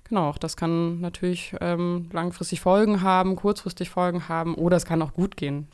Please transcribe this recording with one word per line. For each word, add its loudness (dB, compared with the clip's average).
genau, 0
auch -6
das -6
kann 0
natürlich, -4
ähm, -2
langfristig -4
Folgen 4
haben, 4
kurzfristig -4
Folgen -2
haben -2
oder 4
es 0
kann 0
auch -4
gut 0
gehen, -4